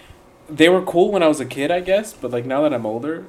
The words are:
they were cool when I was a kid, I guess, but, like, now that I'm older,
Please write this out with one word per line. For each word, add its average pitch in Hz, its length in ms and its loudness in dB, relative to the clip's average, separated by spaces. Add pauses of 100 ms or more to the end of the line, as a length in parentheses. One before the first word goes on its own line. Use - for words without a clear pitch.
(500)
they 156 180 6
were 185 140 4
cool 185 280 2
when 190 120 0
I 160 60 6
was 143 120 0
a 123 60 -8
kid, 143 240 -4
I 180 100 0
guess, 196 320 -2
but, 123 180 -10
like, 120 140 -4
now 131 180 -2
that 147 120 0
I'm 113 100 -4
older, 143 440 -6